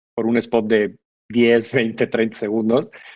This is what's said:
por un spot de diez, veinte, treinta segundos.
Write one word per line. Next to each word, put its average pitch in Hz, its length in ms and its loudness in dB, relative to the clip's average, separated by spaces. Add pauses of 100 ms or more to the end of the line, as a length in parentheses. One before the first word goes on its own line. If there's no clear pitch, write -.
(140)
por 113 100 -4
un 117 140 0
spot 113 280 -2
de 107 300 0 (320)
diez, 117 440 2
veinte, 117 340 -2
treinta 113 320 -4
segundos. 113 520 -2 (260)